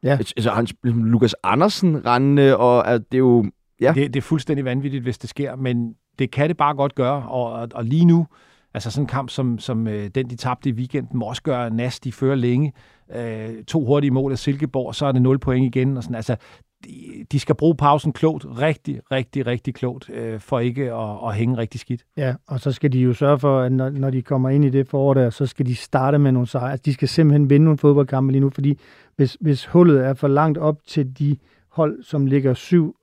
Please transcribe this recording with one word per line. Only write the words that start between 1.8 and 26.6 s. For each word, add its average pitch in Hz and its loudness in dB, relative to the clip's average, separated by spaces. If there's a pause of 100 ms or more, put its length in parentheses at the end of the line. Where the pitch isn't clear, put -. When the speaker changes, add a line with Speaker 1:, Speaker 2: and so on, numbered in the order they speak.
Speaker 2:
rendende, 135 4
og 123 4
at 117 2 (100)
det 131 0
er - 2
jo... 120 4 (360)
Ja. 127 4
Speaker 3:
Det, 135 0
det 139 -2
er - -4
fuldstændig 139 -2
vanvittigt, 135 -4
hvis 120 -6
det - -14
sker, 131 -8
men 120 -4 (260)
det 131 -2
kan 143 0
det 170 -4
bare 147 0
godt 139 -2
gøre, 131 -2
og, 123 -6
og, 117 -10
og 117 -8
lige 151 2
nu... 170 4 (480)
Altså 113 -8
sådan 139 -4
en 127 -4
kamp 131 -6
som, 120 -4
som, 113 -6
øh, 104 -8
den, 131 -4
de 123 -12
tabte 127 -6
i 120 -4
weekenden, 123 -6
må 110 -6
også 117 -10
gøre 123 -4
Nas, 120 -6
de 131 -10
fører 135 -2
længe. 127 0 (420)
Øh, 110 -10
to 156 -2
hurtige 143 2
mål 135 0
af 131 -4
Silkeborg, 139 -4
så 147 -4
er 139 0
det 127 2
nul 131 4
point 127 -2
igen, 131 0
og 117 -10
sådan. 104 -10
Altså, 113 -6 (500)
de, - -20 (420)
de 143 0
skal 139 -2
bruge 160 2
pausen 147 2
klogt, 156 -2 (140)
rigtig, 143 -4 (120)
rigtig, 131 -4
rigtig 123 -6
klogt, 127 -8
øh, 113 -8
for 127 -4
ikke 120 -4
at, 107 -8 (100)
at 107 -4
hænge 117 0
rigtig 113 -6
skidt. - -8 (120)
Speaker 1:
Ja, 131 -2 (120)
og 135 -6
så 143 -4
skal 139 -2
de 127 2
jo 123 4
sørge 143 2
for, 135 2
at 127 0
når, 131 0
når 135 -4
de 127 -2
kommer 131 -2
ind 143 4
i 135 2
det 135 0
forår 139 2
der, 127 4
så 135 -4
skal - -4
de 123 -2
starte 135 0
med 139 4
nogle 123 2
sejre. 127 -4